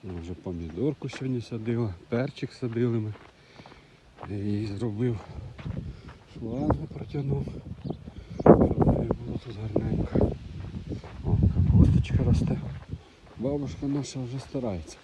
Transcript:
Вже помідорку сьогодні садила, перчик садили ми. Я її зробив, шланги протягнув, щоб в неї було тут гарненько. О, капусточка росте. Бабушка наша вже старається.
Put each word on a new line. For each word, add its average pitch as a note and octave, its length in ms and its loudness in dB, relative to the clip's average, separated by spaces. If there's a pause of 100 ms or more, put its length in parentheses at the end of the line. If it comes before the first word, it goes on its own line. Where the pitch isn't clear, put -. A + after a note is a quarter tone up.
Вже F2 280 -8
помідорку F2+ 760 -6
сьогодні C3 320 -6
садила, A2+ 520 -4 (160)
перчик B2 440 -4
садили A#2 460 0
ми. G#2+ 140 -4 (1160)
Я G2+ 80 -6
її G#2 300 0
зробив, G#2+ 520 -2 (1120)
шланги D3+ 600 -2
протягнув, C#3 520 -6 (920)
щоб - 180 12
в - 300 4 (100)
неї - 120 -2 (160)
було - 200 -6
тут G#2 120 -12
гарненько. - 760 0 (960)
О, - 120 2 (180)
капусточка - 680 8
росте. - 340 4 (800)
Бабушка C#3 480 -4
наша C#3 340 -4
вже B2+ 200 -6
старається. G#2+ 640 -6